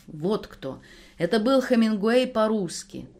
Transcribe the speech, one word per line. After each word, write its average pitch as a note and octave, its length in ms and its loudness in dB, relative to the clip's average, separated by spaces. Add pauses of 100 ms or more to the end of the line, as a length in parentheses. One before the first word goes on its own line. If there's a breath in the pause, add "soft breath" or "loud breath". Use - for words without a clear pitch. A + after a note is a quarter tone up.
вот F3+ 420 -4
кто. - 340 -14 (340 loud breath)
Это E3+ 220 0
был B3+ 240 4
Хемингуэй A3+ 640 2
по-русски. G#3+ 840 -2 (100)